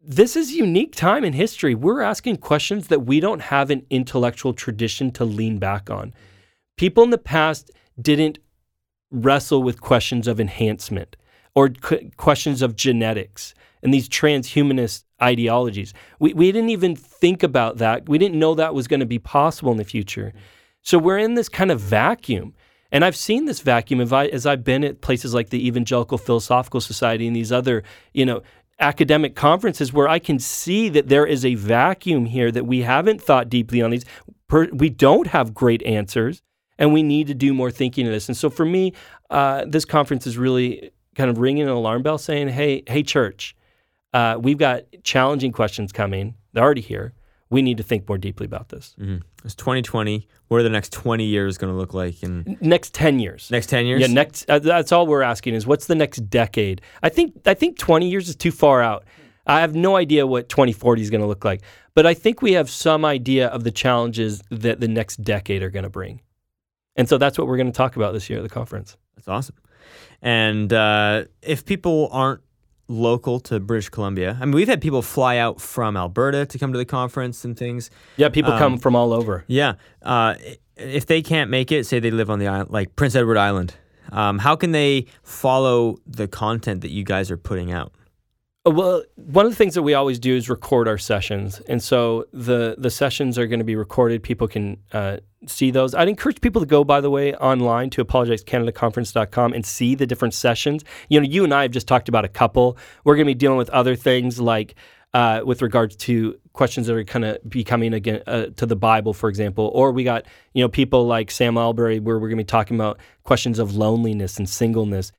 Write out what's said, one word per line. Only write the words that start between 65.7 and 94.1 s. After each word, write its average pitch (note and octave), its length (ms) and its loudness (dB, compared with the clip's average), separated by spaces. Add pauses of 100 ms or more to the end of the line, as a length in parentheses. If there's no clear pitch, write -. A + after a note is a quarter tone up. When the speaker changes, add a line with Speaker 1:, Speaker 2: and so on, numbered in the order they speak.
Speaker 1:
gonna G2 200 -8
bring. F#2+ 300 -12 (760)
And B2 120 2
so C#3+ 80 4
that's C3 220 2
what - 80 -2
we're B2+ 100 -2
gonna B2+ 160 0
talk B2+ 240 -2
about G#2 160 -2
this G2+ 160 -8
year A2+ 120 -6
at - 20 -10
the G#2+ 80 -10
conference. G#2 460 -12 (180)
Speaker 2:
That's - 140 -20
awesome. A2+ 280 -8 (640)
And, A2 520 0
uh, G#2+ 520 2 (180)
if D3+ 220 -6
people F3 480 -2
aren't C3 300 -2 (460)
local A#2+ 500 -2
to A2+ 220 -6
British G#2 280 -4
Columbia, G2 520 -6
I B2+ 40 -8
mean, C#3 120 0
we've F#3+ 100 4
had A3 140 0
people C#3 200 -2
fly B2+ 360 0
out A#2 240 -2
from A2 360 -4
Alberta A#2+ 480 -2
to C3+ 140 -14
come C3+ 140 -6
to B2 60 -4
the B2 60 -4
conference B2+ 600 -8
and A#2+ 120 -10
things. A#2+ 320 -10 (280)
Speaker 1:
Yeah, C#3+ 140 4
people D3+ 220 0
Speaker 2:
Um, A2+ 60 2
Speaker 1:
come C3 200 2
from B2 180 2
all A#2+ 160 2
over. G#2+ 340 -4
Speaker 2:
Yeah. C3 280 -2 (280)
Uh, A2+ 340 0
i-, - 200 -18 (200)
if C3 300 -6
they D#3+ 160 2
can't D3 280 -2
make B2+ 200 0
it, C#3+ 160 0
say B2 140 -2
they A2+ 100 0
live A2 200 -2
on G2+ 100 -2
the G2+ 80 -2
island, G2 220 -4
like G2+ 260 -4
Prince C3+ 180 0
Edward A2+ 240 4
Island, G2 360 0 (360)
um, G2+ 300 0
how D3 160 2
can E3+ 160 -2
they C#3+ 340 2 (160)
follow B2+ 840 0
the A2 220 -8
content G#2+ 540 -6
that F2 100 -10
you G2 140 -6
guys F#2+ 260 -2
are F2 60 -6
putting F2 340 -8
out? F2 220 -8 (720)
Speaker 1:
Uh, E3 60 4
well, F3+ 320 0 (100)
one F#3 320 2
of A#3+ 60 2
the G3 40 -8
things F#3+ 180 2
that F3 80 0
we D3 120 2
always C#3 240 0
do B2+ 160 2
is B2 160 -2
record A#2 380 0
our G#2+ 100 0
sessions. G2 720 -4
And B2 120 -2
so A#2 520 0
the, A#2+ 440 -2
the B2+ 140 -2
sessions C3 480 -2
are A#2+ 80 0
gonna A#2 160 -2
be A2 140 -4
recorded. A#2 480 0